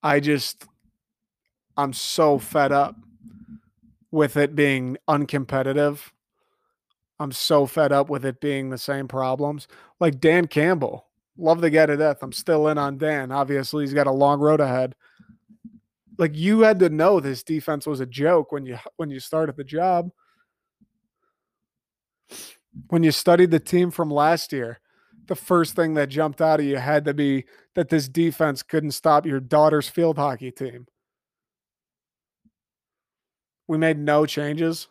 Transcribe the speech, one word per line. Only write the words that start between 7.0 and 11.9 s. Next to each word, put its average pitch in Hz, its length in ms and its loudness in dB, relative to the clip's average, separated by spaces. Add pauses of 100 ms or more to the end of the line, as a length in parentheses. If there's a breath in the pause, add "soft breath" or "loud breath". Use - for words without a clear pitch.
I'm 143 120 -6
so 143 340 2
fed 143 260 0
up 139 160 2
with 139 160 -6
it 131 160 -6
being 135 300 -4
the 131 80 -10
same 139 300 -8
problems. 135 600 -4 (320 soft breath)
Like 151 200 0
Dan 170 260 4
Campbell, 151 640 -2 (300)
love 170 220 2
the 165 120 2
guy 156 160 6
to 147 100 0